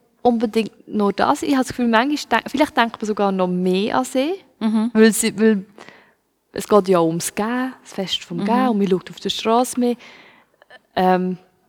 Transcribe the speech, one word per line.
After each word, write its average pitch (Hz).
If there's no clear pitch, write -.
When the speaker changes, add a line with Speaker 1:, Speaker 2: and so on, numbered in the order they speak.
Speaker 1:
unbedingt 226
nur 202
das. -
Ich 302
habe 262
das 247
Gefühl, 240
manchmal 240
denk-, -
vielleicht 294
denkt 233
man 220
sogar 202
noch 185
mehr 185
an 262
sie, 269
Speaker 2:
Mhm. 220
Speaker 1:
weil 220
sie, 190
weil 214
es -
geht 202
ja 185
ums 165
Geben, 247
das -
Fest -
vom 170
Speaker 2:
Mhm. 190
Speaker 1:
Geben, 240
und 220
man 202
schaut 180
auf -
der 196
Straße 233
mehr. 240
Ähm, 185